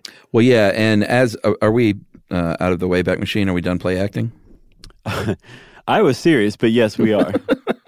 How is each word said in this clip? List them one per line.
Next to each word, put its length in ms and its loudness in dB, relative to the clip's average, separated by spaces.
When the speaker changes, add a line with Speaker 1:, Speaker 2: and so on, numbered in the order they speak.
Speaker 1:
Well, 120 4
yeah, 320 4
and 280 2
as, 400 0
uh, 180 0
are 100 2
we, 240 2
uh, 300 -2
out 120 0
of 80 -2
the 80 -4
Wayback 320 0
Machine? 300 -2
Are 40 -2
we 80 -2
done 180 -4
play 200 -4
acting? 320 -4
Speaker 2:
<laughs> 380 -20
I 160 2
was 160 2
serious, 360 2
but 160 0
yes, 280 2
we 140 2
are. 240 0
<laughs> 60 -12